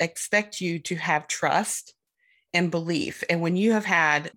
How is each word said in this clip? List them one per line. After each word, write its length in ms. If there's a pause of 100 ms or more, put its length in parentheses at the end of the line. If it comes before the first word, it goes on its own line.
expect 600
you 180
to 160
have 320
trust 640 (640)
and 140
belief. 640
And 100
when 140
you 160
have 140
had 520